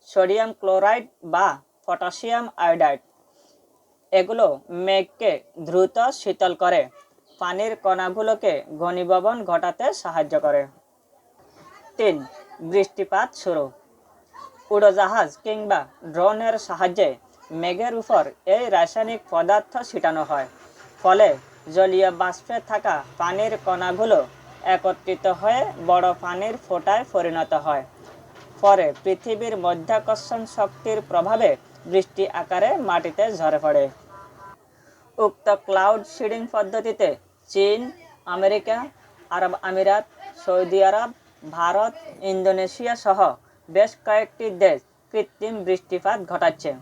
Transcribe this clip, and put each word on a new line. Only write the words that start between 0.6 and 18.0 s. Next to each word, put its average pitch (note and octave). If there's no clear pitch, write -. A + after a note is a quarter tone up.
বা F#3
পটাশিয়াম A3+
আয়োডাইড। D#3+
এগুলো G3
মেঘকে G3
দ্রুত F#3
শীতল F#3
করে, F3
পানির F#3+
কণাগুলোকে F#3+
ঘনীভবন F3+
ঘটাতে F3
সাহায্য D#3+
করে। D3
তিন, G#3
বৃষ্টিপাত G3
শুরু। D#3
উড়োজাহাজ G3+
কিংবা G#3+
ড্রোনের G#3+
সাহায্যে F3+
মেঘের F#3+